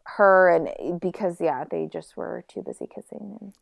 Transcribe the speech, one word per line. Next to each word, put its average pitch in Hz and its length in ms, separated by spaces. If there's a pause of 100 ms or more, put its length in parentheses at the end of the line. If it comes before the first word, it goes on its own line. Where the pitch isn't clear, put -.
her 190 460
and, 165 500
because, 180 400
yeah, 151 300
they 165 160
just 160 300
were 180 320
too 190 140
busy - 300
kissing 208 480
and 196 220